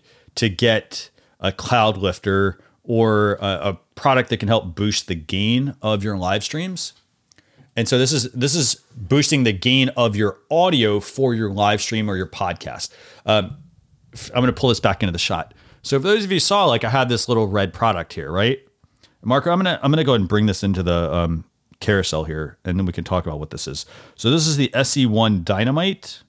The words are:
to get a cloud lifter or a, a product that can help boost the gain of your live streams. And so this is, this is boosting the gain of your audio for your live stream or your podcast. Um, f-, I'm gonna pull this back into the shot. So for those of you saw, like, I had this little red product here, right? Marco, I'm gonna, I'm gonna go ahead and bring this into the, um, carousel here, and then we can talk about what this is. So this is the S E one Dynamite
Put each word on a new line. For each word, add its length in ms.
to 120
get 600
a 100
cloud 460
lifter 640
or 580
a, 40
a 340
product 340
that 80
can 100
help 280
boost 320
the 80
gain 680
of 240
your 120
live 240
streams. 520
And 100
so 120
this 160
is, 180
this 240
is 200
boosting 480
the 80
gain 380
of 260
your 240
audio 520
for 340
your 160
live 300
stream 280
or 60
your 140
podcast. 600
Um, 320
f-, 200
I'm 80
gonna 120
pull 160
this 100
back 240
into 80
the 80
shot. 340
So 180
for 80
those 160
of 80
you 80
saw, 240
like, 220
I 40
had 200
this 180
little 200
red 260
product 400
here, 180
right? 280
Marco, 300
I'm 80
gonna, 240
I'm 80
gonna 140
go 80
ahead 80
and 80
bring 160
this 180
into 180
the, 320
um, 300
carousel 440
here, 420
and 140
then 80
we 40
can 120
talk 200
about 160
what 120
this 160
is. 180
So 160
this 160
is 100
the 160
S 240
E 80
one 380
Dynamite 840